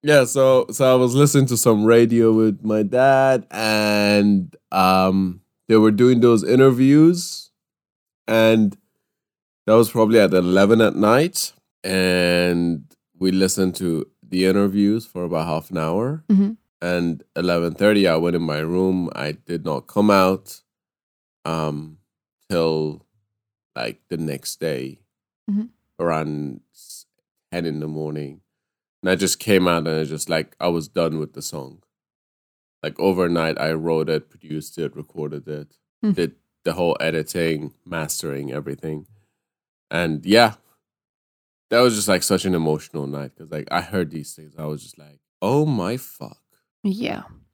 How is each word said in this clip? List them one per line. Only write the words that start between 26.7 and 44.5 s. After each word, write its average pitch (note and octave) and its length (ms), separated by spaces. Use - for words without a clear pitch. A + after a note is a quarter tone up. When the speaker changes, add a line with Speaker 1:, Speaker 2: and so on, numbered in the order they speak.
Speaker 1:
s-, - 320
ten E2+ 140
in D2+ 160
the D#2 80
morning. D2+ 540
And F#2 80
I F#2+ 60
just F#2 220
came F#2 300
out E2 180
and D#2+ 140
I D#2+ 40
just, D#2 260
like, D#2+ 280
I F2 100
was E2 200
done D#2+ 300
with D2+ 160
the - 80
song. C2+ 400
Like, D#2 160
overnight, E2+ 640
I D#2+ 140
wrote D#2+ 340
it, D#2 220
produced D#2 480
it, D#2 180
recorded D2+ 500
it, D2+ 300
Speaker 2:
Hmm. G#3+ 100
Speaker 1:
did F2 240
the E2 80
whole E2+ 280
editing, D#2+ 760
mastering, D2+ 680
everything. D2+ 560
And D#2+ 340
yeah, G#2+ 300
that A#2 120
was B2 160
just, G#2 120
like, F#2 140
such F#2+ 240
an F#2 80
emotional D#2 520
night C#2 300
'cause, D#2+ 140
like, D#2 200
I E2+ 120
heard E2+ 280
these D#2 240
things. D2 220